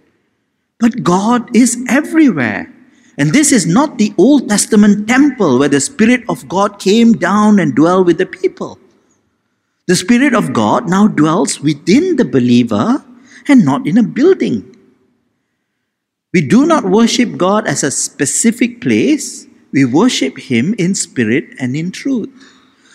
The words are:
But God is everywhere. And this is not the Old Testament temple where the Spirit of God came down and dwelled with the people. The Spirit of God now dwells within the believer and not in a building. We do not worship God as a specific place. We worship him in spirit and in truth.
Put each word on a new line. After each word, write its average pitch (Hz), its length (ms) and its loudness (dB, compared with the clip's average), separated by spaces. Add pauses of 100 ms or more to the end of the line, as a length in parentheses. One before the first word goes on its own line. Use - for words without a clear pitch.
(800)
But 226 240 0
God 208 500 0
is 233 220 4 (120)
everywhere. 220 840 0 (460)
And 151 140 0
this 277 200 2
is 190 140 2
not 220 320 0
the 208 180 0
Old 262 320 4
Testament 208 580 2
temple 247 520 2
where 143 100 2
the 143 120 2
Spirit 233 480 0
of 147 200 -8
God 202 300 -2
came 226 340 4
down 202 460 2
and 156 160 0
dwelled 180 320 2
with 165 120 2
the 180 80 -2
people. - 520 -8 (1080)
The 180 100 -12
Spirit 240 380 -4
of 170 180 -4
God 117 360 -2
now 196 200 0
dwells 156 520 -2
within 208 560 -2
the 240 80 0
believer 123 800 0 (440)
and 262 160 6
not 143 220 -2
in 160 100 0
a 247 60 4
building. 214 760 -2 (1600)
We 180 80 0
do 175 260 2
not 302 180 0
worship 214 520 0
God 190 300 -2
as 143 160 -4
a 147 80 -2
specific - 880 -2
place. 143 680 -2 (260)
We 135 120 2
worship 190 540 0
him 131 400 -2
in 185 160 -2
spirit 117 500 -4 (140)
and 127 180 -6
in 170 160 -8
truth. 262 360 -6 (680)